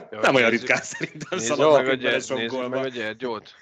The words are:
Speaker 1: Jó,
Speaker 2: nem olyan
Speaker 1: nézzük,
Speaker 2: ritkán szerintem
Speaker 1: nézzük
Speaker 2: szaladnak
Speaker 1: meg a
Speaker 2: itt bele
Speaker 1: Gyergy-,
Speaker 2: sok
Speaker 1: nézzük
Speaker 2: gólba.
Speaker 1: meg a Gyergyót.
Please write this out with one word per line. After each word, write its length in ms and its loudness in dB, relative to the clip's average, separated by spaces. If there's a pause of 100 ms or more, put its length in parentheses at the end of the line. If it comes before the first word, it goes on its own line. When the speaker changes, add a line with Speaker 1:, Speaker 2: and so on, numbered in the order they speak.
(100)
Speaker 1:
Jó, 100 -10
Speaker 2:
nem 140 4
olyan 160 6
Speaker 1:
nézzük, 180 0
Speaker 2:
ritkán 140 2
szerintem 460 -12 (100)
Speaker 1:
nézzük 180 -2
Speaker 2:
szaladnak 240 6
Speaker 1:
meg 80 0
a 40 2
Speaker 2:
itt 60 -2
bele 120 -2
Speaker 1:
Gyergy-, 160 -2
Speaker 2:
sok 100 -4
Speaker 1:
nézzük 160 -4
Speaker 2:
gólba. 160 -6
Speaker 1:
meg 160 -4
a 40 -4
Gyergyót. 600 -8 (120)